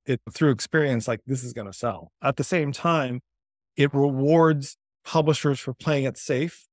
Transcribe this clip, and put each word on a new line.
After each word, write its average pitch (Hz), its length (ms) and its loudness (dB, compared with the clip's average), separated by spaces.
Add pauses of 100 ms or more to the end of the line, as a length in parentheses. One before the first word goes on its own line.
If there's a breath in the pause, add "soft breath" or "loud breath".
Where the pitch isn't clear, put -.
it 127 160 -2 (120)
through 151 180 4
experience, 131 580 0
like, 113 180 -4
this 127 180 -4
is 120 100 -12
gonna 101 180 -10
sell. 113 400 -8 (100)
At 135 140 0
the 143 80 -4
same 151 280 -2
time, 135 480 -2 (560)
it 143 180 2
rewards 143 840 2 (280)
publishers 147 560 0
for 131 120 -8
playing 143 320 -2
it 131 140 -4
safe 151 540 -4